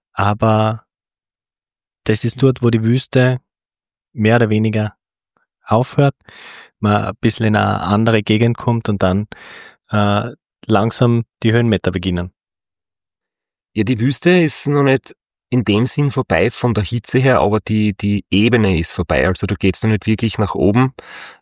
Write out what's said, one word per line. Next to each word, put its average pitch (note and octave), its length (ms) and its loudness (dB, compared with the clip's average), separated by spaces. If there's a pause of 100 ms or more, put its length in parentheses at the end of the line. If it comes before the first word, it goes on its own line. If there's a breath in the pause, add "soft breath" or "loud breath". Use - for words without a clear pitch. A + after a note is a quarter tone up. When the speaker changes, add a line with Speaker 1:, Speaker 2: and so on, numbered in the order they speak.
(120)
Speaker 1:
aber A2 760 0 (1160)
das A2 200 -2
ist - 180 -6
dort, C3 200 2
wo A#2+ 80 4
die A2+ 120 2
Wüste B2+ 560 0 (720)
mehr A2 240 2
oder A#2 120 2
weniger G#2+ 480 -2 (680)
aufhört, C3+ 500 0 (680 loud breath)
man G#2 240 0
ein G2+ 160 -6
bisschen A2+ 260 0
in G#2+ 100 2
eine G2+ 240 0
andere G#2+ 420 2
Gegend A2+ 340 2
kommt A#2 320 -2
und G2+ 140 -4
dann, F#2+ 240 0 (640 loud breath)
äh, G#2 400 0 (360)
langsam A2+ 580 0 (180)
die A2+ 100 2
Höhenmeter A2+ 400 0
beginnen. F2+ 400 -4 (1400)
Speaker 2:
Ja, G#2+ 100 -2
die A2+ 160 0
Wüste C#3 300 0
ist F3 360 2
noch C#3+ 160 2
nicht C3+ 320 0 (360)
in B2 120 0
dem G#2+ 240 0
Sinn C#3+ 240 -2
vorbei G2+ 400 0
von B2 240 -2
der G#2 100 -2
Hitze A#2+ 340 -4
her, C3 220 4
aber G#2 200 0
die, G#2+ 360 -2
die G2+ 340 -2
Ebene G2+ 480 2
ist E2 140 -4
vorbei. D2+ 340 -2
Also F#2 200 -2
da G2+ 80 -4
geht's F#2+ 260 -2
dann A2 100 0
nicht G#2+ 160 -2
wirklich A2 320 -2
nach G2+ 160 -4
oben. A#2 380 2 (500 loud breath)